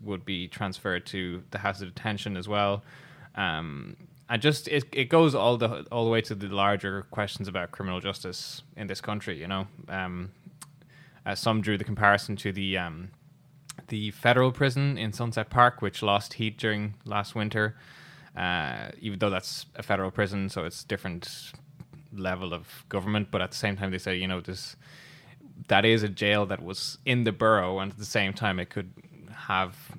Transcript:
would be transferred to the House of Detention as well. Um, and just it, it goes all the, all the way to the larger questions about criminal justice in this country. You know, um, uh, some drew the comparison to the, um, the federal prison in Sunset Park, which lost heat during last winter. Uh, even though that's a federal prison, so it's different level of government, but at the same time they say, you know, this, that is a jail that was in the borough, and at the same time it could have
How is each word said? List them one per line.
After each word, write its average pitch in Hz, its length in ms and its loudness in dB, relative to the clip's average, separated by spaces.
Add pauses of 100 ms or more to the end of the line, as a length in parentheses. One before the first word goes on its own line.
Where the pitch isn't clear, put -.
would 101 240 -6
be 92 220 -4
transferred 92 600 -4
to 90 440 -6
the 104 80 -6
House 101 220 -2
of 90 120 -10
Detention 104 440 -6
as 90 100 -8
well. 101 360 2 (520)
Um, 80 640 -4 (340)
and 113 100 2
just 147 260 2
it, 143 240 0
it 131 180 0
goes 160 240 8
all 120 240 4
the, 110 340 -2
all 117 140 0
the 113 60 4
way 113 100 4
to 110 140 -8
the 101 120 -6
larger 98 600 2
questions 101 380 -4
about 90 240 -4
criminal 92 280 -4
justice 92 640 -8 (160)
in 104 100 -8
this 92 140 -8
country. 104 380 -6
You 80 80 -10
know, 95 200 -2 (200)
um, 92 440 -6 (920)
uh, 101 100 -2
some 110 260 2
drew 104 160 2
the 90 60 -4
comparison 101 540 6
to 101 140 -2
the, 95 260 0
um, 87 320 -4 (800)
the 107 240 -4
federal 127 400 6
prison 139 480 2
in 107 140 -2
Sunset 113 360 -2
Park, 123 320 6
which 98 220 -2
lost 101 300 2
heat 110 260 -4
during 104 340 -2 (120)
last 104 280 -4
winter. 107 420 0 (640)
Uh, 78 540 -2 (100)
even 101 160 -6
though 104 140 2
that's - 340 -6 (100)
a - 60 -10
federal 95 300 0
prison, 98 360 0
so 95 160 -4
it's 85 200 -8
different - 680 -8 (640)
level 92 400 -4
of - 340 -12
government, 104 440 0
but 95 100 0
at 92 80 0
the - 80 -10
same 101 180 0
time 98 140 -2
they 92 80 -2
say, 92 180 -2
you 92 120 -2
know, 92 120 -2
this, 92 360 -10 (960)
that 101 160 6
is 113 180 6
a 107 40 0
jail 101 380 2
that 95 160 -4
was - 420 -8
in 123 200 2
the 113 80 4
borough, 95 480 4
and 95 120 -4
at - 60 -16
the 104 80 -10
same 98 260 0
time 98 280 -2
it 90 100 -6
could 92 220 -8 (400)
have 95 440 -2 (240)